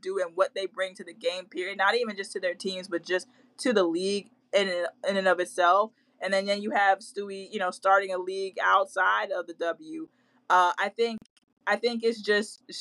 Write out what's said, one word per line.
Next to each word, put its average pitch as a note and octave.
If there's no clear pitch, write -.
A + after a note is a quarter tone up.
do F#3+
and E3+
what F#3
they F#3+
bring F#3
to G3
the E3+
game, F3
period, F#3+
not G3+
even A3+
just G3
to G3+
their F3+
teams, F#3
but E3+
just F3+
to B3
the G3+
league F#3
in, G3
in G3
and F#3+
of F3+
itself. F3+
And F#3+
then, G3
then G3+
you G#3
have G3
Stewie, G3
you G#3
know, F3+
starting F#3+
a F3+
league F#3+
outside F#3+
of F3
the E3+
W. D#3+
Uh, F3+
I G3
think, A3+
I G#3
think A#3
it's A3+
just, G#3